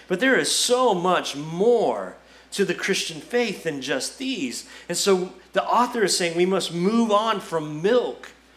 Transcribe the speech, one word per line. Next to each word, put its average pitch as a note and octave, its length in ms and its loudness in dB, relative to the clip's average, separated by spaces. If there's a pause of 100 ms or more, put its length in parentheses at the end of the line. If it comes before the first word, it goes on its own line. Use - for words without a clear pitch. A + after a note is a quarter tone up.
but F#3 100 -2
there B3 180 4
is D3 140 0
so B3 420 2
much F3 440 0
more D#3 800 0 (340)
to G3 140 -2
the F3 100 0
Christian E3 460 -4
faith A#3+ 420 -4
than D3+ 180 -6
just C3 380 -4
these. G#3 500 -6 (200)
And F3 100 -6
so F#3 360 2 (180)
the F#3+ 120 2
author A#3 380 2
is F3 140 2
saying E3+ 200 -2
we F3+ 100 4
must E3+ 280 0
move G#3 380 2
on G#3+ 280 2
from D3+ 400 -6
milk G3 520 0 (240)